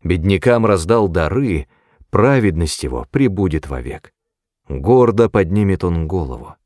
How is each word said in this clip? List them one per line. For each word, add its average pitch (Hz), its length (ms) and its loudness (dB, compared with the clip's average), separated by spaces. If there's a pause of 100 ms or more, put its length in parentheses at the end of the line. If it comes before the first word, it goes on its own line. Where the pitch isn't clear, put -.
Беднякам 98 600 2
раздал 101 420 2
дары, 85 600 -2 (420)
праведность 104 720 0
его 62 280 -8
пребудет 92 560 -2
вовек. 64 460 -12 (560)
Гордо 110 600 2
поднимет 98 540 0
он 82 240 -2
голову. 69 480 -8 (100)